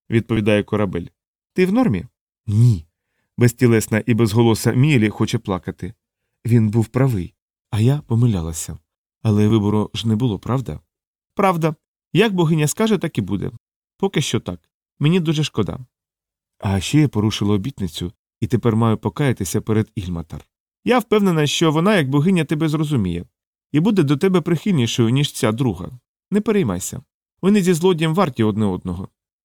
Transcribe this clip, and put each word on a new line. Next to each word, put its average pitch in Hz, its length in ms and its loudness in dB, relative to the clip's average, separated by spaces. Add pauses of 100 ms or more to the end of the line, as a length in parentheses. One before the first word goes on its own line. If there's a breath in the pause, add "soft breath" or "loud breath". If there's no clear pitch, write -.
відповідає 110 540 0
корабель. 95 420 -4 (480)
«Ти 185 120 2
в 180 60 0
нормі?» 196 340 0 (420)
«Ні». 107 400 2 (500)
Безтілесна 113 680 2
і 123 80 0
безголоса 113 580 2
Мілі 123 380 2
хоче 110 280 -2
плакати. 95 560 -8 (520)
Він 113 240 4
був 110 180 0
правий, 120 460 -2 (380)
а 101 80 -2
я 135 280 2
помилялася. 92 720 -2 (440)
Але 104 260 2
вибору 107 460 0
ж 107 140 -6
не 110 80 2
було, 107 240 -2
правда? 107 400 -6 (580)
«Правда. 165 380 0 (380)
Як 202 200 2
богиня 160 340 2
скаже, 220 300 0
так 165 200 -6
і 117 40 0
буде. 92 300 -6 (460)
Поки 196 240 -2
що 120 180 -4
так. - 300 -10 (300)
Мені 160 200 2
дуже 156 240 -2
шкода». 92 360 -4 (800)
«А 98 200 -2
ще 147 200 0
я 151 80 4
порушила 104 480 0
обітницю 95 560 -6 (300)
і 117 60 -2
тепер 113 280 0
маю 113 220 2
покаятися 107 640 -2
перед 110 340 -2
Ільматар». 85 500 -10 (380)
«Я 240 160 2
впевнена, 185 480 2
що 160 240 2
вона, 170 240 2
як 147 140 2
богиня, 156 360 2
тебе 156 240 -2
зрозуміє. 139 560 -2 (460)
І 143 80 0
буде 190 240 2
до 143 140 2
тебе 185 240 2
прихильнішою, 147 680 0
ніж 139 240 0
ця 113 180 0
друга. 110 480 -4 (320)
Не 208 100 0
переймайся. 135 600 -2 (400)
Вони 202 200 2
зі 180 120 2
злодієм 160 420 0
варті 160 280 0
одне 107 220 0
одного». 92 440 -6 (360)